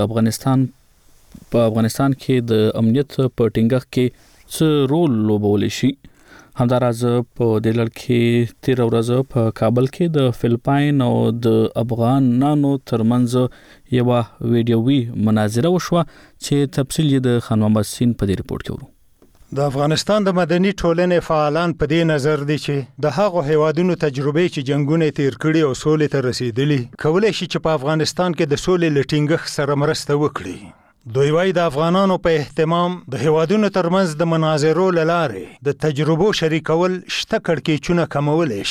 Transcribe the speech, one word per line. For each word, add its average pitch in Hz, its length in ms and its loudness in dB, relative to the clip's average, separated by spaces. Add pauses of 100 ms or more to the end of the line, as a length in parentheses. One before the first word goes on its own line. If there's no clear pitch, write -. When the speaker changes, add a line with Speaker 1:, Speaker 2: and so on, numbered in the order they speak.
Speaker 1:
افغانستان 113 580 0 (920)
په 120 180 2
افغانستان 113 500 0
کې 131 160 -2 (160)
د - 20 4 (280)
امنیت 117 340 0
په 123 400 0
ټینګښت 117 400 0
کې 127 100 2 (480)
څه 160 140 2 (240)
رول 151 260 2 (120)
لوبولی 104 480 2
شي؟ 127 120 0 (680)
همداراز 120 420 0 (380)
په 120 80 2 (160)
دې 113 160 2
لړ 113 180 0
کې 120 240 0 (460)
تیره 123 220 2
ورځ 120 440 0
په 113 280 0
کابل 123 340 2
کې 175 100 -2 (120)
د 127 200 0
فلپاین 139 720 0
او 120 80 0 (320)
د 113 100 4 (260)
افغانانو 131 880 2 (220)
ترمنځ 120 400 2 (640)
یوه 123 240 2 (320)
ویډیوي 120 480 2 (260)
مناظره 110 480 2
وشوه 170 300 0 (400)
چې 143 340 0
تفصیل 143 320 0
یې 135 160 2
د 120 220 0
خان 110 160 2
محمد 107 260 0
سین 120 300 0
په - 80 0
دې 92 140 0
رپورټ - 260 -8
کې - 80 -8
ورو. - 120 -18 (680)
Speaker 2:
د - 100 -2
افغانستان 151 580 0
د 190 120 0
مدني 175 340 2 (100)
ټولنې 175 460 2
فعالان 156 500 0
په 156 140 -2
دې 165 180 2
نظر 147 400 0
دي 151 160 0
چې 139 400 -6
د 139 100 -2
هغو 180 320 0
هیوادونو 156 560 2
تجربې 143 500 0
چې 131 140 -6
جنګونه 147 400 0
یې - 120 -2
تیر 139 240 -2
کړي 160 240 2
او 131 120 0
سولې 151 340 0
ته 139 140 0
رسېدلي، 127 540 -2 (240)
کولی 190 340 2
شي 175 80 -6
چې 160 180 -6
په 160 140 0
افغانستان 156 580 -2
کې 170 140 0
د 143 140 0
سولې 175 320 2
له 135 160 0
ټینګښت 151 420 -2
سره 143 300 -2
مرسته 147 340 -2
وکړي. 143 400 -4 (580)
دوی 143 180 2
وایي 175 220 0
د 170 140 2
افغانانو 175 520 0
په 160 160 2
اهتمام 170 640 -2 (100)
د 131 160 -4
هیوادونو 175 540 2
ترمنځ 170 400 0
د 170 160 0
مناظرو 156 500 2 (140)
له - 100 0
لارې 123 560 -4
د 143 160 -4
تجربو 156 560 0
شریکول 165 640 0 (160)
شته - 260 -4
کړکېچونه 160 680 -2
کمولی 147 560 0